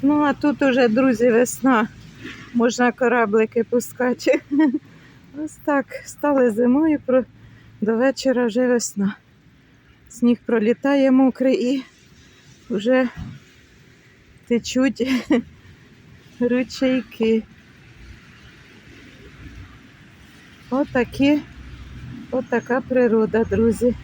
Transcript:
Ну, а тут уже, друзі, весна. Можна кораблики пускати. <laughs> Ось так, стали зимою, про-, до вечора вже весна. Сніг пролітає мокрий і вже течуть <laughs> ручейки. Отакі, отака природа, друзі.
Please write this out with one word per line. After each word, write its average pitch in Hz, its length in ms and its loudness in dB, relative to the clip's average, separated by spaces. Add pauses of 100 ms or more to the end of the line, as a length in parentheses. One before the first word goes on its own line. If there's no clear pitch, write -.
Ну, 294 180 2
а 294 120 2
тут 285 300 0
уже, 254 260 2
друзі, 240 420 2
весна. 233 580 2 (640)
Можна 240 380 2
кораблики 226 720 0
пускати. 247 760 -2 (100)
<laughs> 285 220 2 (720)
Ось 302 200 -12
так, 277 220 -2 (180)
стали 269 460 0
зимою, 254 560 2
про-, 254 180 2 (560)
до 220 160 0
вечора 247 500 0
вже 233 200 0
весна. 220 500 -2 (920)
Сніг 240 380 0
пролітає 254 640 2
мокрий 262 640 2
і 262 80 -6 (880)
вже 240 380 0 (1400)
течуть 247 600 -2 (720)
<laughs> - 600 -20
ручейки. 240 1000 -2 (3250)
Отакі, 277 680 0 (920)
отака 247 500 -4
природа, 226 640 0
друзі. 226 600 0